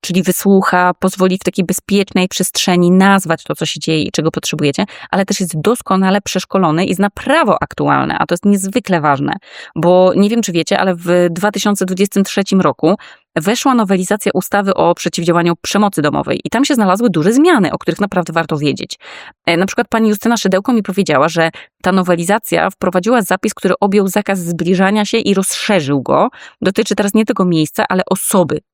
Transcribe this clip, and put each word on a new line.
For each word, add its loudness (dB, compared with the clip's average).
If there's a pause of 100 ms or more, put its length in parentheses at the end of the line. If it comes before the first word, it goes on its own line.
czyli -2
wysłucha, 2
pozwoli 0
w -10
takiej -2
bezpiecznej -2
przestrzeni 0
nazwać 4
to, -6
co -4
się -8
dzieje -2
i -6
czego 0
potrzebujecie, -2 (260)
ale 0
też -4
jest -4
doskonale 0
przeszkolony 0
i -4
zna 0
prawo 0
aktualne, -2
a 0
to -2
jest -4
niezwykle 0
ważne, 0 (420)
bo 4
nie 4
wiem, 0
czy -6
wiecie, 0
ale 0
w 2
dwa -2
tysiące 0
dwudziestym 0
trzecim 0
roku 0 (400)
weszła 0
nowelizacja 0
ustawy -2
o 2
przeciwdziałaniu 0
przemocy 0
domowej -2
i -10
tam 0
się 0
znalazły 2
duże 2
zmiany, 4
o -6
których -4
naprawdę -2
warto -2
wiedzieć. -4 (460)
E, 2
na 2
przykład -4
pani 2
Justyna 0
Szydełko 0
mi 2
powiedziała, 0
że 0 (340)
ta 0
nowelizacja 0
wprowadziła 0
zapis, -2
który -2
objął 2
zakaz -2
zbliżania 0
się -2
i 0
rozszerzył 0
go. 2 (320)
Dotyczy -2
teraz -2
nie 2
tylko 0
miejsca, 0
ale 0
osoby 0 (140)